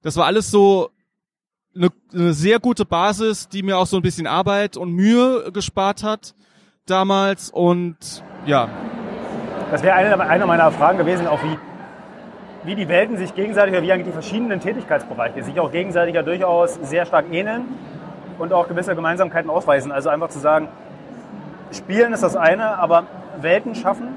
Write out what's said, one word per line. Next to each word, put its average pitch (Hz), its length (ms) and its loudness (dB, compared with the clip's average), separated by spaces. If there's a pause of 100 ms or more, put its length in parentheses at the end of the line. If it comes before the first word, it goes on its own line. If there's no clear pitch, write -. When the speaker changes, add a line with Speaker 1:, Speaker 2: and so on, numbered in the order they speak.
Speaker 1:
Das 151 140 -6
war 165 100 2
alles 196 240 0
so 196 400 4 (840)
eine, 180 140 4 (220)
eine 175 200 0
sehr 180 260 2
gute 226 280 0
Basis, 202 640 -2
die 196 140 -8
mir 190 160 0
auch 185 80 2
so 190 120 -2
ein 180 40 0
bisschen 165 240 -2
Arbeit 196 520 0
und 180 140 -6
Mühe 233 600 2
gespart 196 500 -4
hat 214 320 -6 (520)
damals. 196 640 0
Und 175 760 -2 (220)
ja. 135 220 2 (1000)
Speaker 2:
Das 151 120 -2
wäre 185 120 4
eine, 196 260 4
eine 180 260 2
meiner 165 260 6
Fragen 175 260 4
gewesen, 175 280 0
auch 151 180 0
wie, 156 140 -4 (1040)
wie 175 100 -8
die 196 140 -4
Welten 208 280 2
sich 180 180 -6
gegenseitig 202 400 2
oder 180 80 2
wie 175 100 2
eigentlich 175 140 0
die 180 60 -6
verschiedenen 196 480 -4
Tätigkeitsbereiche 135 840 -4
sich 147 160 -4
auch 160 100 0
gegenseitig 170 440 0
ja 165 80 2
durchaus 175 600 2
sehr 156 220 -2
stark 165 280 2
ähneln 214 320 -4 (720)
und 170 140 -4
auch 175 160 2
gewisse 180 260 -2
Gemeinsamkeiten 165 560 -2
aufweisen. 143 420 2
Also 139 160 -2
einfach 156 200 0
zu 151 100 -12
sagen, 151 300 2 (1040)
Spielen 233 400 2
ist 220 100 -2
das 175 140 0
eine, 196 420 4
aber 170 280 4 (340)
Welten 202 340 0
schaffen 214 420 -4